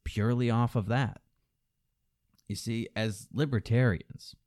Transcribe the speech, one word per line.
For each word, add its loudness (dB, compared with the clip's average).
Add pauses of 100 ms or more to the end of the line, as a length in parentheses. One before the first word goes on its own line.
purely 0
off 2
of 0
that. 0 (1300)
You -4
see, -4
as -4
libertarians, 0 (120)